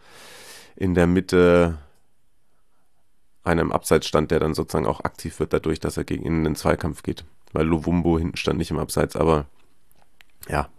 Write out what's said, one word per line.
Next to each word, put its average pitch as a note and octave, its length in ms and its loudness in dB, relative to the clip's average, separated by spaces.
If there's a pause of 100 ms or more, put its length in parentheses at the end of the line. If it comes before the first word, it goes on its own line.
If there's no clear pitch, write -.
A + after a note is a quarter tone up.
(760)
in F#2 200 -2
der F2 120 6
Mitte F2 720 4 (1700)
einer E2 180 2
im D#2+ 100 -2
Abseits D2+ 360 2
stand, D#2 220 0
der D#2 100 2
dann D2+ 140 0
sozusagen D2+ 320 -4
auch - 180 -2
aktiv - 340 -10
wird D#2 140 -6
dadurch, D#2+ 260 -2
dass - 180 -6
er D#2 80 -4
gegen - 200 -6
ihn E2 140 -2
in D#2 60 0
den D#2 120 -2
Zweikampf D#2+ 460 -2
geht. - 220 -8 (280)
Weil D#2 140 0
Luvumbo E2+ 520 2
hinten E2+ 180 -4
stand - 220 -2
nicht E2 140 -4
im D2+ 60 -2
Abseits, - 380 -2
aber D#2 300 2 (1040)
ja, D2 200 -4 (100)